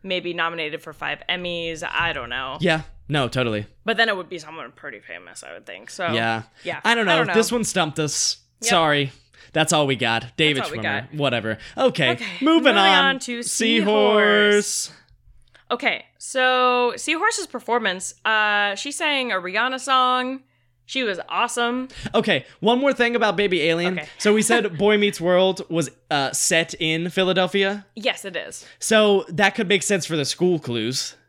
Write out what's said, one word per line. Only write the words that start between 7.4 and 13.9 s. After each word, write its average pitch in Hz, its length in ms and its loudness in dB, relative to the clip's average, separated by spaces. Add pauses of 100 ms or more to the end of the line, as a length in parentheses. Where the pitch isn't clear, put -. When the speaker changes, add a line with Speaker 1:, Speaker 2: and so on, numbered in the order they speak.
Speaker 2:
one 233 100 -2
stumped 160 360 -2
us. - 400 -2 (240)
Speaker 1:
Yep. 233 80 -2
Speaker 2:
Sorry. 147 420 2 (400)
That's 156 220 2
all 151 120 4
we 135 80 0
got. 117 440 -2
David 151 240 2
Speaker 1:
That's - 80 -4
all 160 80 -8
we - 40 -
Speaker 2:
Schwimmer. 143 180 -2 (100)
Speaker 1:
got. 156 40 -16
Speaker 2:
Whatever. 120 440 -2 (180)
Okay. 160 360 2
Speaker 1:
Okay. 120 120 -4 (160)
Speaker 2:
Moving 311 240 4
Speaker 1:
Moving 247 140 6
Speaker 2:
on. 190 260 6
Speaker 1:
on 269 140 2
to 240 240 -8
Speaker 2:
Seahorse. 208 1200 4